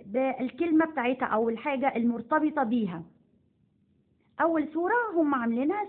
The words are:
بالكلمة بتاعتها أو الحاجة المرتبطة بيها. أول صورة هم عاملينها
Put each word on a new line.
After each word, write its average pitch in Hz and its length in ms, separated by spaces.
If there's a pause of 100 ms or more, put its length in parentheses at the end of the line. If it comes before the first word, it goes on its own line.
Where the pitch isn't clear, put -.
بالكلمة 262 800
بتاعتها 269 400
أو 226 240
الحاجة 269 460
المرتبطة 277 680
بيها. 214 400 (1400)
أول 311 320
صورة 349 200 (220)
هم 294 200
عاملينها 262 540